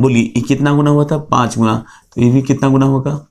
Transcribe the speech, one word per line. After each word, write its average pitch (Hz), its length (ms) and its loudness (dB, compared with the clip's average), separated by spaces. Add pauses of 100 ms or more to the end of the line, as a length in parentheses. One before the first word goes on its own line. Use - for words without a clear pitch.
बोलिए, 117 260 2
ये 120 160 -4
कितना 143 300 0
गुना 147 180 2
हुआ 147 140 2
था? 156 140 -4 (120)
पाँच 120 280 0
गुना। 113 260 0 (300)
तो 120 80 -2
ये 120 80 4
भी 135 120 2
कितना 135 260 0
गुना 135 180 2
होगा? 139 440 -4